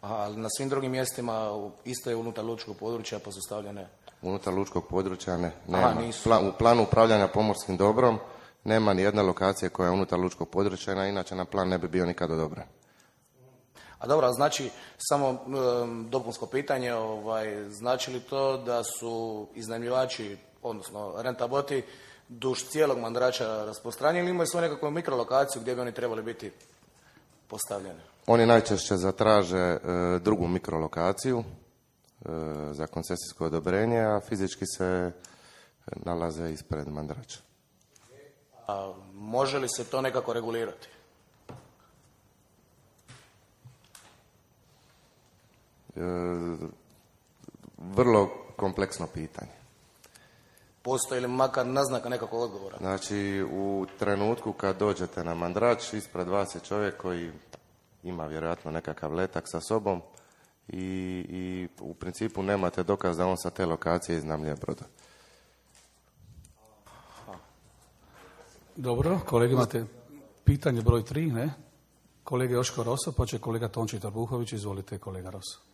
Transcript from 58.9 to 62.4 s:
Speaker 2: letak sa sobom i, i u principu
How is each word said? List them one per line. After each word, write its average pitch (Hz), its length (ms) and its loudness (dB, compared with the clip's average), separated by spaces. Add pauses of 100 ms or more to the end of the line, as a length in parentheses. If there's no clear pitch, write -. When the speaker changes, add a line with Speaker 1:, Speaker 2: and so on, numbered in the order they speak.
Speaker 2:
letak 90 320 -2
sa 82 140 -6
sobom 101 420 0 (680)
i, - 100 -8 (500)
i 92 400 -8 (120)
u 82 140 -10
principu 98 480 -6